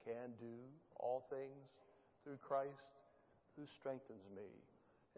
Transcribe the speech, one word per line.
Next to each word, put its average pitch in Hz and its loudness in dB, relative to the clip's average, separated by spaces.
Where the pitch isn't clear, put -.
can 120 0
do 117 -2
all 127 4
things 135 -2
through 143 -4
Christ 139 6
who 147 -6
strengthens 117 -2
me. 98 -4